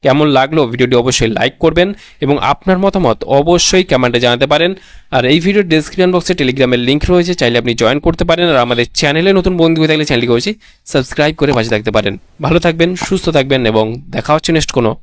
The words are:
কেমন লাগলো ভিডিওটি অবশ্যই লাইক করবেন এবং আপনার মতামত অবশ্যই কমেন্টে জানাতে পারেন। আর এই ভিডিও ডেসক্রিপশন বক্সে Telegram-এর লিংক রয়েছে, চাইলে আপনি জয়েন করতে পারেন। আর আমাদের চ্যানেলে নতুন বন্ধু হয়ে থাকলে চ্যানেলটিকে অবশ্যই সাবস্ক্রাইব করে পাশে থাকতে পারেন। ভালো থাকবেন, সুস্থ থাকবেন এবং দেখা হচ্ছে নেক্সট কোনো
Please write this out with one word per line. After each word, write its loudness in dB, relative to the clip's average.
কেমন 2
লাগলো 2
ভিডিওটি 0
অবশ্যই 2
লাইক -2
করবেন 0
এবং 0
আপনার -2
মতামত 0
অবশ্যই 2
কমেন্টে 2
জানাতে 0
পারেন। 0
আর 0
এই 2
ভিডিও 0
ডেসক্রিপশন 0
বক্সে 0
Telegram-এর 0
লিংক 0
রয়েছে, 2
চাইলে 0
আপনি -2
জয়েন 0
করতে -2
পারেন। 0
আর 2
আমাদের 0
চ্যানেলে 0
নতুন 0
বন্ধু 2
হয়ে 2
থাকলে 0
চ্যানেলটিকে 0
অবশ্যই -2
সাবস্ক্রাইব -2
করে 0
পাশে -2
থাকতে -2
পারেন। -2
ভালো 0
থাকবেন, 0
সুস্থ -4
থাকবেন 0
এবং 0
দেখা -2
হচ্ছে -2
নেক্সট 0
কোনো 0